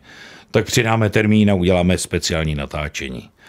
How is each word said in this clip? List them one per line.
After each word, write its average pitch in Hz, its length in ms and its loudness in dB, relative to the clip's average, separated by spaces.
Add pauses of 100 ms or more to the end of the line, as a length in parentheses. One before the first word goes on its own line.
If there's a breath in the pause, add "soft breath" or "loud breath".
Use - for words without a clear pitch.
(520 loud breath)
Tak 117 140 0
přidáme 113 440 0
termín 107 420 4
a - 20 2
uděláme 90 440 2
speciální 80 580 -4
natáčení. 71 760 -10 (200 loud breath)